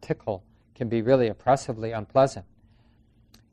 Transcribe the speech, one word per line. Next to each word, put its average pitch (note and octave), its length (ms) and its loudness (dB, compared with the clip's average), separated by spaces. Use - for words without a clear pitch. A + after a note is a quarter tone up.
tickle G#2 420 -6
can B2 120 -6
be A2+ 140 -2
really B2 280 4
oppressively A2+ 640 -2
unpleasant. A2+ 520 0